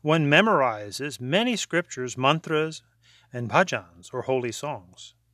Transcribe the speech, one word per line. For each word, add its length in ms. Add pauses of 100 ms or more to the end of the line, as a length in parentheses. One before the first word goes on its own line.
one 280
memorizes 920
many 360
scriptures, 640
mantras, 680 (500)
and 160
bhajans, 640
or 100
holy 280
songs. 600 (200)